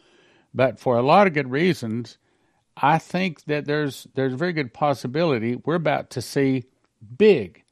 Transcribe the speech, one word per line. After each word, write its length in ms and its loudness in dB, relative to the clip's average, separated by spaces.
but 260 0
for 160 0
a 60 2
lot 240 6
of 80 0
good 160 -4
reasons, 720 -4
I 220 2
think 460 -6
that 200 -4
there's, 480 -4
there's 200 -2
a 40 -8
very 160 -4
good 220 -6
possibility 800 0
we're 180 -4
about 380 -2
to 100 -8
see 440 0
big 540 2